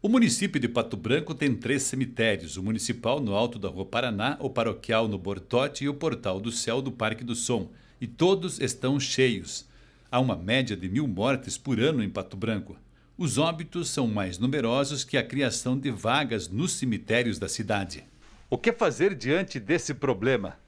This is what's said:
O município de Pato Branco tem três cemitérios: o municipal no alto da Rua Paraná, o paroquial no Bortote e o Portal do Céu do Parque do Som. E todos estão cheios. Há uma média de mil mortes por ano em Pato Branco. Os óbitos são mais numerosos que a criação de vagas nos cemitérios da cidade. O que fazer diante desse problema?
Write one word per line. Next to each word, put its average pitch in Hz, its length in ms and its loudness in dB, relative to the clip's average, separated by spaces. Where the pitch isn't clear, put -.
O - 20 2
município 220 540 4
de 117 60 0
Pato 113 280 0
Branco 151 380 0
tem 139 220 0
três - 260 0
cemitérios: 101 760 0
o 95 40 -6
municipal 113 580 -2
no 110 140 -2
alto 117 240 2
da 95 120 -6
Rua 92 180 -8
Paraná, 120 520 0
o - 80 -4
paroquial 113 600 0
no 101 100 -2
Bortote 101 680 -2
e 139 60 0
o 143 60 -4
Portal 127 440 -2
do 113 120 -4
Céu 117 280 -2
do 135 120 -4
Parque 110 320 -2
do 120 100 -4
Som. 117 380 -2
E 127 60 -4
todos 175 540 2
estão 131 400 0
cheios. 123 680 0
Há 123 80 4
uma 127 160 2
média 107 420 0
de 90 100 -6
mil 131 200 0
mortes 123 500 -2
por 120 220 0
ano 131 240 2
em 98 60 -2
Pato 98 280 -6
Branco. 104 400 -4
Os 170 220 0
óbitos 165 500 0
são 135 160 0
mais 98 320 -2
numerosos 135 680 0
que - 140 0
a 123 60 2
criação 127 520 0
de 139 140 -2
vagas 113 580 0
nos 110 260 -2
cemitérios 113 680 0
da 92 100 -4
cidade. 101 540 -4
O - 120 0
que 226 120 2
fazer 196 440 2
diante 139 440 0
desse 120 320 0
problema? 113 640 0